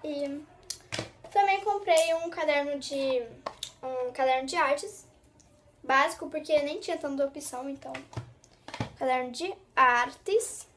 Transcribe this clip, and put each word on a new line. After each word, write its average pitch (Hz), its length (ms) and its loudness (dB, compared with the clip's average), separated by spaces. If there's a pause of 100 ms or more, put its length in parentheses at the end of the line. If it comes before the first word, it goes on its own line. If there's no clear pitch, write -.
E 285 400 -6 (880)
também 392 300 4
comprei 370 540 4
um 330 160 -4
caderno 294 480 0
de, 269 440 -2 (600)
um 254 280 -4
caderno 262 360 2
de 302 80 -4
artes 294 500 0 (800)
básico, 285 460 2
porque 302 340 2
nem 302 160 -4
tinha 339 180 -4
tanta 277 280 -2
opção, 277 440 -8
então. 269 240 -10 (1040)
Caderno 254 340 0
de 339 220 -6 (220)
artes. 262 1000 2